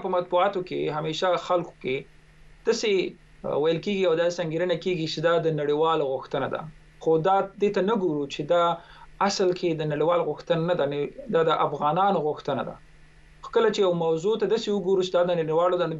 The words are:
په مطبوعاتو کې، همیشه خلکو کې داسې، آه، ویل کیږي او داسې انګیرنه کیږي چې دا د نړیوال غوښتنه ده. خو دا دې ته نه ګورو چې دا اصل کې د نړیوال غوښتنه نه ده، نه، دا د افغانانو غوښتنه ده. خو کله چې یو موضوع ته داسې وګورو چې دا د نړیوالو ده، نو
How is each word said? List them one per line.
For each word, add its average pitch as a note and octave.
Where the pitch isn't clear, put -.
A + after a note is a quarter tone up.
په F#3+
مطبوعاتو F3+
کې، D3
همیشه D#3+
خلکو F3
کې C3
داسې، A3+
آه، -
ویل E3
کیږي F#3+
او D#3+
داسې F3
انګیرنه E3+
کیږي E3+
چې E3
دا E3
د -
نړیوال D3+
غوښتنه C3
ده. -
خو D#3+
دا F#3+
دې G3+
ته F#3+
نه A#3
ګورو D3+
چې -
دا E3+
اصل G3
کې F3+
د D3+
نړیوال D#3+
غوښتنه E3
نه F3+
ده، C#3
نه، C#3+
دا E3
د D#3
افغانانو D#3
غوښتنه C#3
ده. -
خو -
کله A3+
چې G#3+
یو F#3
موضوع E3
ته G#3+
داسې A3+
وګورو F#3
چې F3+
دا F3
د -
نړیوالو E3+
ده، E3+
نو D#3+